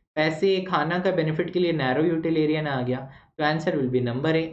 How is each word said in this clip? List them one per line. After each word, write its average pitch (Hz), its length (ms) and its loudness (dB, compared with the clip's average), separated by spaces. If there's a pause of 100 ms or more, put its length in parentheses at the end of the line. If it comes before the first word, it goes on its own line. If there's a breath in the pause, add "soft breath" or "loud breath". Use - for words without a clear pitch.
(160 soft breath)
पैसे 165 460 2
खाना 175 380 0
का 185 120 0
बेनिफिट 160 420 0
के 180 60 0
लिए 175 120 2
narrow 143 320 0
utilitarian 160 640 0
आ 143 140 -2
गया, 123 160 -2 (400 loud breath)
तो 156 60 -2
answer 160 320 0
will 127 180 -2
be 123 80 2
number 127 300 0
A, 160 220 2